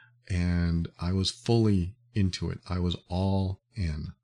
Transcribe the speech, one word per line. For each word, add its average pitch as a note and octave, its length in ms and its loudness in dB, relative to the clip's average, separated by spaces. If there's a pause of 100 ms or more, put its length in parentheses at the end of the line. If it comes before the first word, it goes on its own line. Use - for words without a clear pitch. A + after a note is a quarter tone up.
(280)
And F2 600 2 (120)
I F2 140 -2
was F#2+ 180 0
fully G#2+ 640 2 (200)
into F#2 340 0
it. E2+ 180 -8
I F2+ 120 -4
was F2 160 0 (120)
all F#2+ 540 -2 (140)
in. D#2+ 380 -4 (100)